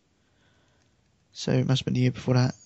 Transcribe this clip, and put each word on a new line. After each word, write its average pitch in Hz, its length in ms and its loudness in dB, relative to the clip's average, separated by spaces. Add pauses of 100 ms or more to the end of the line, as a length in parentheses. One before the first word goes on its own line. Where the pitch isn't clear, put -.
(1300)
So - 180 -4
it 131 160 2
must 127 140 0
have - 40 -6
been 127 100 -4
the 127 60 0
year 127 100 2
before 123 240 -2
that. 123 180 2 (120)